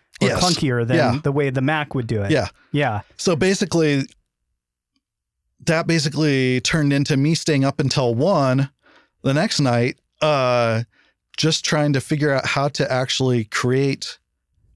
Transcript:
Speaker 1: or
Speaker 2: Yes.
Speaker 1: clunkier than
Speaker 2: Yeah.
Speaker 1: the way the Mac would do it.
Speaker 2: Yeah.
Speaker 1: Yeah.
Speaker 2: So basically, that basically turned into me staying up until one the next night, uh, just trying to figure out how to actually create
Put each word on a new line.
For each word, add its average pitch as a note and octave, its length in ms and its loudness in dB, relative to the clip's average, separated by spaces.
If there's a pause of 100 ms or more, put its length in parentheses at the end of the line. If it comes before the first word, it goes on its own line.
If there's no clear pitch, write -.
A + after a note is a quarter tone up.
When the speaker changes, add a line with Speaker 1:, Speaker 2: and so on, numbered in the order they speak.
(200)
Speaker 1:
or G3 80 2
Speaker 2:
Yes. - 140 0
Speaker 1:
clunkier C3+ 440 0
than B2+ 100 0
Speaker 2:
Yeah. C3+ 260 2
Speaker 1:
the C#3+ 100 -2
way C#3 180 0
the C3 100 -2
Mac D3 340 -2
would B2+ 120 -2
do A2 160 -2
it. G2 80 -4
Speaker 2:
Yeah. B2+ 160 0 (240)
Speaker 1:
Yeah. C3 300 -2 (160)
Speaker 2:
So F3+ 200 -2
basically, D#3+ 680 0 (1600)
that E3 200 0
basically C#3+ 760 0
turned D3 300 0
into C#3 240 0
me D3 180 2
staying C#3+ 300 0
up C#3 160 -2
until B2+ 340 0
one C#3 560 2 (520)
the C3+ 120 0
next E3 260 0
night, A#2+ 380 0 (220)
uh, B2 600 2 (540)
just - 280 0
trying D3 280 0
to C3+ 80 2
figure D3 320 0
out - 140 -2
how C#3+ 220 0
to C3+ 220 -2
actually B2+ 540 0
create C3+ 760 -2 (580)